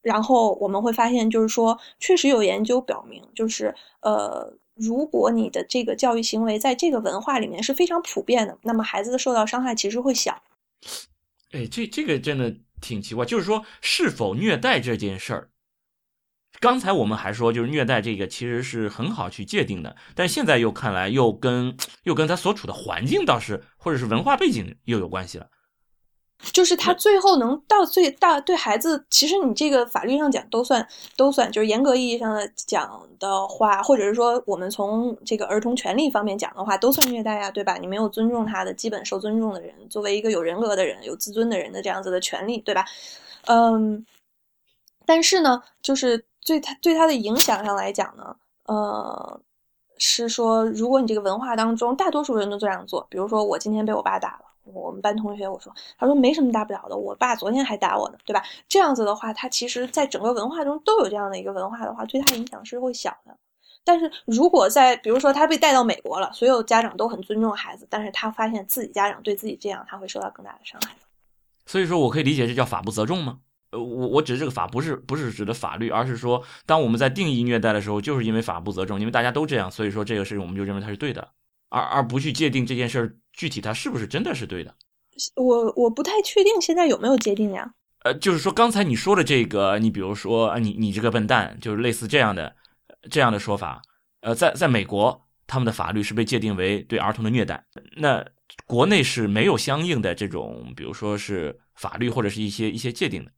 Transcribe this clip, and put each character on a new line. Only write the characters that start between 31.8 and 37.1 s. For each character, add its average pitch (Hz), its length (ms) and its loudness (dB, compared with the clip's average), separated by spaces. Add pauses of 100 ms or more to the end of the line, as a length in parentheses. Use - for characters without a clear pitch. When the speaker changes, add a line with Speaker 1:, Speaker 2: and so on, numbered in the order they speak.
Speaker 1:
格 277 140 6
意 254 140 2
义 233 80 -2
上 226 160 -2
的 208 120 -2 (220)
讲 135 400 -4 (100)
的 196 300 -2
话， 202 340 2
或 262 140 6
者 214 80 0
是 202 100 2
说 240 320 2
我 196 120 -2
们 185 120 -4
从 220 540 -2
这 214 140 -2
个 208 80 -4
儿 208 120 0
童 233 160 0
权 202 220 -2
利 285 140 2
方 208 160 0
面 202 120 -2
讲 - 160 -6
的 196 120 -8
话， 196 120 0
都 240 140 4
算 269 180 4
虐 233 140 -6